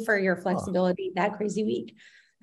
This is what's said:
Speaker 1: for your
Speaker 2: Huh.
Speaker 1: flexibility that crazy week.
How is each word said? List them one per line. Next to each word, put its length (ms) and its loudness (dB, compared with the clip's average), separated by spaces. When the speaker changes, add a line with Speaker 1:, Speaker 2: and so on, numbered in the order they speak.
Speaker 1:
for 100 2
your 200 2
Speaker 2:
Huh. 80 -4
Speaker 1:
flexibility 720 0
that 220 0
crazy 260 -2
week. 320 -4